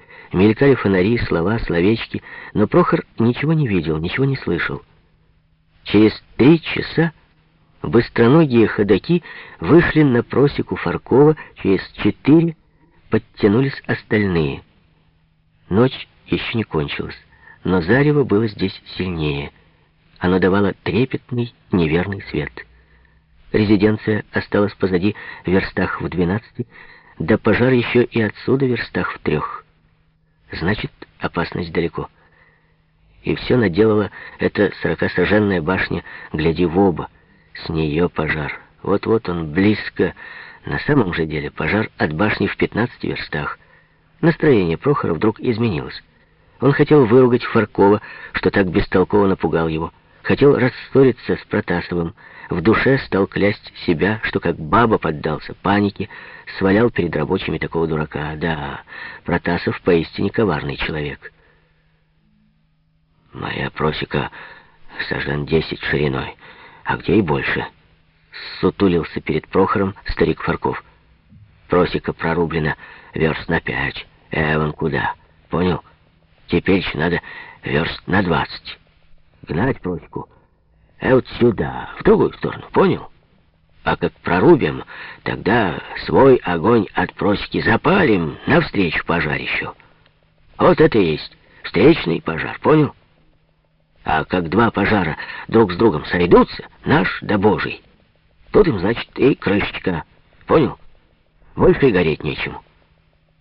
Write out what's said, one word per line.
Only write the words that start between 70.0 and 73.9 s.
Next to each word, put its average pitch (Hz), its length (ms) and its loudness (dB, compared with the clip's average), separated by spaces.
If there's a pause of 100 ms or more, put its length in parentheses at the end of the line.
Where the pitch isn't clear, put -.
старик - 360 0
Фарков. - 420 -4 (840)
«Просека 82 440 0
прорублена 82 600 -2 (380)
верст 78 340 -2
на 82 120 0
пять, 64 460 -6 (260)